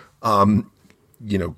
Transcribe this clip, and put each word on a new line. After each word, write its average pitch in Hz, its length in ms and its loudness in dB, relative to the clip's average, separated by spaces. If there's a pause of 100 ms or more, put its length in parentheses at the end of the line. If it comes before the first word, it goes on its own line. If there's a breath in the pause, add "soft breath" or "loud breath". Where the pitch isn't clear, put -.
(220 loud breath)
um, 104 480 2 (540)
you 104 140 -4
know, 87 200 -6